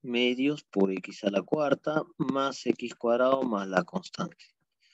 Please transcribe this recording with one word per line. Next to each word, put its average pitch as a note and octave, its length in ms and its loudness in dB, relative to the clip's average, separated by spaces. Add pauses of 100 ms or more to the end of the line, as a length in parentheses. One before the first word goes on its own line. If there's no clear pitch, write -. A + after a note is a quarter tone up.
medios B2 600 0
por G2 280 2
x F#2+ 320 -6
a G2+ 60 2
la G2 120 0
cuarta D3+ 600 -2 (140)
más C3+ 500 -2
x A#2 280 -2
cuadrado B2+ 480 2
más G2+ 260 -2
la F#2 160 2
constante. - 600 -8 (500)